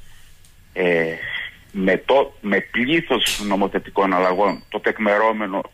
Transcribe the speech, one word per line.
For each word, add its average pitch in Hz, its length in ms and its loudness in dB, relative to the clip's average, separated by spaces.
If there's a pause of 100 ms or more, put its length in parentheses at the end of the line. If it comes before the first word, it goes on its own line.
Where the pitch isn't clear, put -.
(720)
ε, 87 320 2 (680)
με - 320 0
το, - 360 2
με 98 200 0
πλήθος 123 840 -2
νομοθετικών 98 680 0
αλλαγών, 92 540 2
το 104 120 -6
τεκμερώμενο 107 840 0 (120)